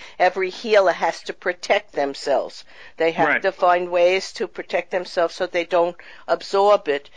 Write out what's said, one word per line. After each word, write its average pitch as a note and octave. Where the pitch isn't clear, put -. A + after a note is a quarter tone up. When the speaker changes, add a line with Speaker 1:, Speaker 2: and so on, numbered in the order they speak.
Speaker 1:
every F#3
healer G3
has E3
to -
protect -
themselves. C#3
They E3
have E3
Speaker 2:
Right. C3+
Speaker 1:
to F#3+
find F3+
ways F3+
to -
protect -
themselves F3+
so F#3
they E3+
don't F3
absorb G3+
it. C#3+